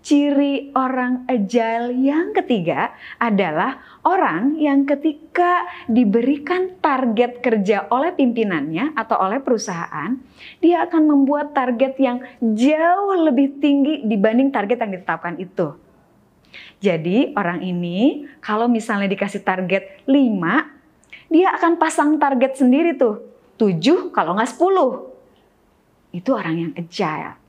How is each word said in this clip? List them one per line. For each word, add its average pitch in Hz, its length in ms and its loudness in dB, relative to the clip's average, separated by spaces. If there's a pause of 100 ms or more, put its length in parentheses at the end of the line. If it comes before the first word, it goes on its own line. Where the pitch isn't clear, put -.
Ciri 285 720 0
orang 254 560 -2
agile 233 640 0
yang 311 400 0
ketiga 190 560 0 (240)
adalah 202 640 0 (240)
orang 302 560 0
yang 277 240 2
ketika 330 800 0 (240)
diberikan 269 960 0
target 240 560 0
kerja 208 480 0
oleh 285 240 0
pimpinannya 214 880 -2
atau - 160 -2
oleh 196 240 0
perusahaan, 208 800 -4 (400)
dia 339 240 4
akan 320 240 2
membuat 294 480 2
target 254 480 0
yang 247 160 0 (240)
jauh 311 720 2
lebih 277 480 2
tinggi 285 400 2
dibanding 226 480 2
target 233 320 -2
yang 202 80 -6
ditetapkan 175 480 -6
itu. 180 320 -6 (1120)
Jadi 180 560 0
orang 180 240 -4
ini 180 640 -2 (160)
kalau 220 240 -2
misalnya 214 400 0
dikasih 196 320 -4
target 185 640 -4
lima, 233 640 2 (640)
dia 349 240 4
akan 339 240 0
pasang 311 400 2
target 269 400 0
sendiri 294 400 4
tuh, 214 240 0 (320)
tujuh 202 560 2
kalau 175 240 -2
nggak 233 160 -2
sepuluh. 349 640 0 (960)
Itu 233 240 -2
orang 170 240 -4
yang 165 160 -6
agile. 165 720 -8